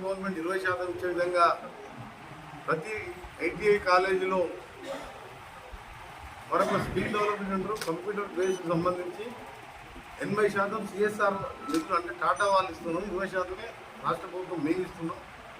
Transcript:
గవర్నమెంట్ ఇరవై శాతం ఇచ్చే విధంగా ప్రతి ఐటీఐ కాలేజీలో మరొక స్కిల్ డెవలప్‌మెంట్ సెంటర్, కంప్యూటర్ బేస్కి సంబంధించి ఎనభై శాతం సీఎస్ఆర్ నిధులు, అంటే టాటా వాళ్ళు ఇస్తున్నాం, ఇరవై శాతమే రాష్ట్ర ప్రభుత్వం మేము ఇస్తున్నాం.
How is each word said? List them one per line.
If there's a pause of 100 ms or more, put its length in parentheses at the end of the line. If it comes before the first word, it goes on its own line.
గవర్నమెంట్
ఇరవై
శాతం
ఇచ్చే
విధంగా (1200)
ప్రతి (520)
ఐటీఐ (100)
కాలేజీలో (2000)
మరొక
స్కిల్
డెవలప్‌మెంట్
సెంటర్,
కంప్యూటర్
బేస్కి
సంబంధించి (1000)
ఎనభై
శాతం (100)
సీఎస్ఆర్ (340)
నిధులు,
అంటే
టాటా
వాళ్ళు
ఇస్తున్నాం,
ఇరవై
శాతమే (380)
రాష్ట్ర
ప్రభుత్వం
మేము
ఇస్తున్నాం. (400)